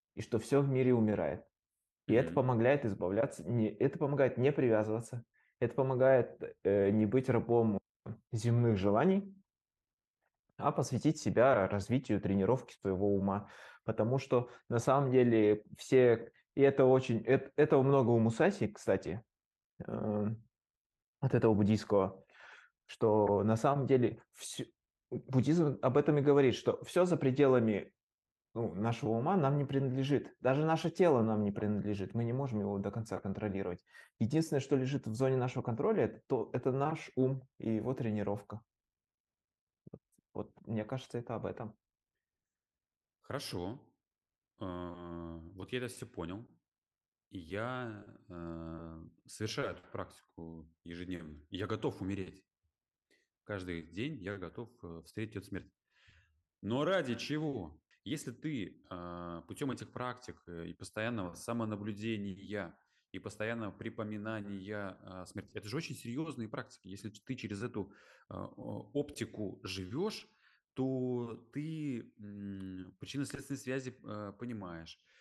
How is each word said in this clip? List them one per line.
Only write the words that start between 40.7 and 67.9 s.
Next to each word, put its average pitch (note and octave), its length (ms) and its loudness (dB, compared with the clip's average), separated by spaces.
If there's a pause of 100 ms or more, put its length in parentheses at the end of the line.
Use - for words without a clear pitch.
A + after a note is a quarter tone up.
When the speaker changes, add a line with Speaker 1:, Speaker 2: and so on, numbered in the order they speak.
Speaker 1:
кажется, B2 320 -8
это A#2 180 -8
об G#2 100 -6
этом. A2 320 -10 (1500)
Speaker 2:
Хорошо. G#2 560 -8 (800)
Э, G2+ 60 -10 (920)
вот F#2 180 -14
я B2+ 60 -4
это B2 100 -8
все - 180 -14
понял. A2+ 380 -10 (840)
И G2 80 -12
я, G#2+ 640 -8 (240)
э, E2 760 -12 (220)
совершаю G#2+ 440 -8
эту E2 200 -16
практику E2 760 -14 (180)
ежедневно. E2+ 560 -10 (100)
И F#2 60 -10
я G2 100 -6
готов A2 340 -4
умереть. F#2+ 440 -8 (1000)
Каждый F2+ 380 -6
день G#2 400 -10
я G2 140 -8
готов, F#2+ 320 -12 (140)
э, E2 220 -12
встретить A2 320 -10
эту F#2 100 -12
смерть. - 240 -10 (920)
Но C3 240 -2
ради D#3+ 300 0
чего? C3+ 680 -6 (240)
Если C3+ 260 -8
ты, C3 580 -8
э, F2 580 -10
путем C3+ 240 -6
этих G#2+ 200 -10
практик, - 560 -10
э, E2+ 220 -10
и E2+ 40 -12
постоянного G#2 600 -6
самонаблюдения, G#2 1400 -6 (360)
и G2 60 -10
постоянного A2 520 -6
припоминания, G#2 1300 -8
э, F#2 260 -14
смерти, - 280 -12
это G#2+ 140 -12
же A#2+ 80 -6
очень D#3+ 180 -8
серьезные B2 540 -10
практики. - 400 -14
Если G2 220 -12
ч-, - 140 -20
ты C3 100 -6
через G#2 280 -8
эту, A2 280 -8 (380)